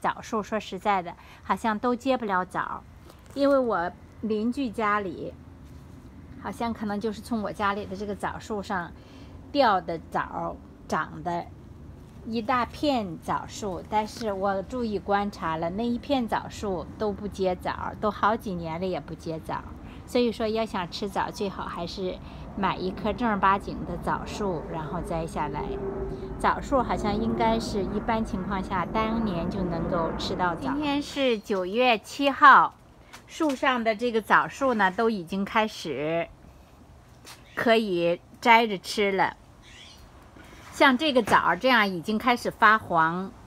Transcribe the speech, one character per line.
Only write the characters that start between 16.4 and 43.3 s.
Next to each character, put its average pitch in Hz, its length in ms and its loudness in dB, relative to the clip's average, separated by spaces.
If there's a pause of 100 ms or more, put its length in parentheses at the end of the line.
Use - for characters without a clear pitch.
树 185 360 -4 (120)
都 214 120 0
不 202 160 -6
结 185 300 0
枣 180 140 -6
儿， - 280 -6
都 214 120 0
好 208 260 2
几 233 180 -6
年 170 240 -6
了 185 80 -2
也 175 140 -2
不 156 140 -12
结 160 260 -8
枣 156 140 -8
儿。 - 100 -6 (420)
所 254 140 2
以 240 100 4
说， 220 160 -2
要 220 200 0
想 185 240 -6
吃 - 180 -6
枣 190 140 -2
儿， 156 100 -2
最 202 160 -4
好 185 160 -6
还 180 220 -6
是 185 320 -6 (400)
买 190 180 0
一 185 140 -4
棵 208 200 -2
正 208 160 -2
儿 208 120 2
八 196 200 6
经 185 160 -8 (120)
的 175 120 -6
枣 - 280 -2
树， 185 440 -4
然 160 140 -6
后 170 160 -6
摘 165 260 -4
下 160 220 -4
来。 147 160 -6 (760)
枣 175 220 2
树 262 220 2
好 208 120 -2
像 208 240 0
应 226 180 0
该 226 220 4
是 220 240 -2
一 208 180 -2
般 220 220 0
情 202 200 -4
况 190 200 -4
下 185 220 -2
当 220 400 0
年 175 240 -2
就 196 140 -2
能 170 260 -2
够 170 300 0
吃 - 180 -4
到 180 180 0
枣 160 140 -6
儿。 269 60 -2
今 294 80 -2
天 285 180 0
是 269 380 0
九 196 260 -2
月 226 340 4
七 - 300 -2
号， 254 460 10 (520)
树 294 300 0
上 254 260 2
的 220 140 2
这 240 160 -2
个 220 80 0
枣 165 260 6
树 254 280 0
呢， 196 160 4
都 226 180 2
已 208 160 0
经 190 180 -2
开 214 240 2
始 160 640 -4 (1300)
可 226 220 4
以 175 440 2 (200)
摘 233 260 8
着 208 100 -2
吃 202 360 0
了。 180 240 2 (1400)
像 277 240 6
这 311 160 2
个 247 100 4
枣 202 140 6
儿 170 220 4
这 247 100 0
样 233 180 6
已 185 140 -4
经 214 160 -2
开 240 180 4
始 233 160 -2
发 214 280 6
黄， 175 520 2 (160)